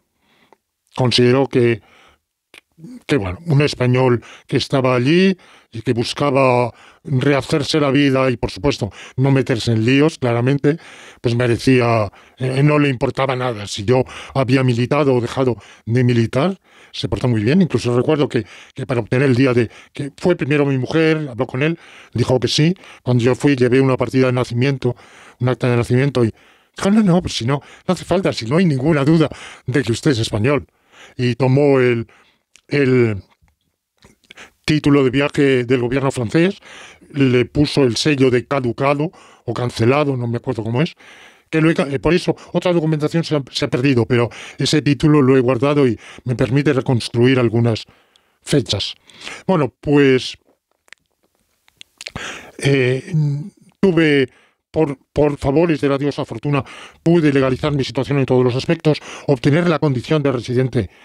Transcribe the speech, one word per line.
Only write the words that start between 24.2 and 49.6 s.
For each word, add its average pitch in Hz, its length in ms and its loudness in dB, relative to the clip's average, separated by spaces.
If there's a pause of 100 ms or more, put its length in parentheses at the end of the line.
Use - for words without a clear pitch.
de 127 60 0
nacimiento, 123 640 -2 (440)
un 123 100 0
acta 127 200 -2
de 120 60 0
nacimiento 123 480 0
y 107 100 0 (440)
dijo, 196 140 0
"No, 220 120 4
no, 180 180 2
pues - 120 -8
si - 120 -6
no, 135 160 -2 (240)
no 180 80 -2
hace - 120 -8
falta, 175 260 0
si - 140 -8
no 123 120 0
hay 196 80 4
ninguna 143 380 2
duda 156 260 4 (360)
de 131 180 -2
que 113 80 -2
usted 147 200 0
es 113 80 0
español". 117 480 -2 (500)
Y 123 180 -2
tomó 135 460 4
el, 120 260 0 (600)
el 127 520 0 (1400)
título 143 400 2
de 131 60 2
viaje 135 560 0
del 127 160 0
gobierno 131 300 -2
francés, 160 480 -2 (520)
le 127 340 2
puso 147 380 0
el 120 140 0
sello 135 340 2
de 120 160 -2
caducado 143 640 -2 (340)
o 117 80 -6
cancelado, 123 640 0
no 120 120 -6
me 117 100 -4
acuerdo 113 260 -6
cómo 117 180 -2
es, 170 140 -4 (560)
que 160 100 0
lo 156 80 4
he 160 60 0
ca-, 165 120 -2
eh, 139 120 -6
por 156 160 0
eso - 200 -2 (160)
otra 180 220 0
documentación 156 500 0
se 156 120 -4
ha, 143 160 -2
se - 140 -4
ha 123 40 -4
perdido, 127 380 0
pero 120 220 0 (280)
ese 147 240 0
título 143 400 2
lo 131 160 4
he - 20 6
guardado 131 480 2
y 110 100 0 (260)
me 123 120 -4
permite 135 380 0
reconstruir 127 640 0
algunas 117 480 0 (560)
fechas. - 540 -4 (500)
Bueno, 151 340 0